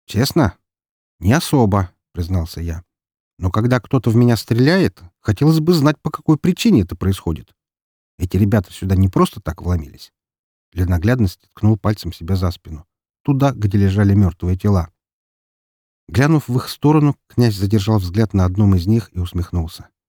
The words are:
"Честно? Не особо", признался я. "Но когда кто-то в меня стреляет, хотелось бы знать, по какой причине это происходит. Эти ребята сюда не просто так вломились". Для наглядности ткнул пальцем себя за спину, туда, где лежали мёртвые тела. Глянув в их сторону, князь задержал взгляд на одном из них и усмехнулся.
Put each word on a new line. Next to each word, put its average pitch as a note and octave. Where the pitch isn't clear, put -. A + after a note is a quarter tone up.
"Честно? B2
Не F#2+
особо", G#2+
признался E2+
я. E2
"Но F#2
когда A#2+
кто-то -
в A2
меня A#2+
стреляет, C#3
хотелось D#3
бы E3
знать, D3+
по D#3+
какой -
причине E3
это F2+
происходит. E2+
Эти F#2
ребята G#2
сюда F#2+
не F#2+
просто -
так -
вломились". E2
Для F2
наглядности F#2+
ткнул G#2+
пальцем G2+
себя E2+
за F2+
спину, D#2+
туда, C#3
где G#2+
лежали G2
мёртвые F#2
тела. F#2+
Глянув C#3
в B2
их -
сторону, D3
князь A#2+
задержал G#2
взгляд F#2+
на F#2+
одном G2
из F2
них A2
и F2+
усмехнулся. F2